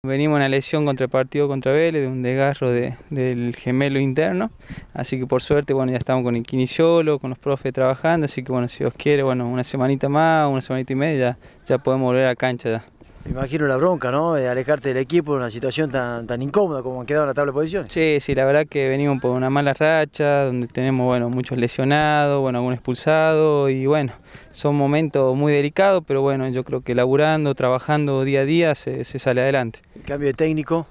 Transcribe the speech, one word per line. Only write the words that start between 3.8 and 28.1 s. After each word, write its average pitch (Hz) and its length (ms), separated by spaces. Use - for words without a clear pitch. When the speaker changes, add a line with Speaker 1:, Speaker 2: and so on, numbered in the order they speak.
Speaker 1:
interno. 165 540
Así 135 240
que 123 80
por 127 160
suerte, 147 320
bueno, 131 160
ya 127 80
estamos 131 240
con 120 140
el 117 80
kinesiólogo, 156 720
con 131 120
los 127 100
profes 135 320
trabajando. 143 540
Así 139 180
que 131 80
bueno, 123 160
si - 160
Dios 123 120
quiere, 143 280
bueno, 127 240
una 123 160
semanita 135 440
más, 156 400
una 135 120
semanita 131 320
y 131 40
media, 147 220
ya, 123 200
ya 127 40
podemos 131 280
volver 127 220
a 123 80
cancha 123 340
ya. 113 140
Speaker 2:
Me 156 80
imagino 135 340
la 135 100
bronca, 139 360
¿no? 160 220
De 135 120
alejarte 131 440
del 127 80
equipo 147 340
en 139 60
una 120 120
situación 131 400
tan, 120 380
tan 120 140
incómoda 151 420
como 127 160
han 120 80
quedado 151 160
en - 60
la 127 40
tabla 143 160
de 131 40
posiciones. 160 380
Speaker 1:
Sí, 156 280
sí, 139 160
la 131 80
verdad 147 260
que 139 180
venimos 139 300
por 123 140
una 127 180
mala 143 240
racha, 151 680
donde 123 240
tenemos, 127 380
bueno, 123 220
muchos 123 300
lesionados, 143 840
bueno, 127 180
algún 123 160
expulsado, 156 920
y 131 180
bueno, 139 260
son 147 240
momentos 139 600
muy 147 160
delicados, 160 540
pero 135 160
bueno, 135 280
yo 127 120
creo 127 200
que 123 120
laburando, 143 640
trabajando 135 680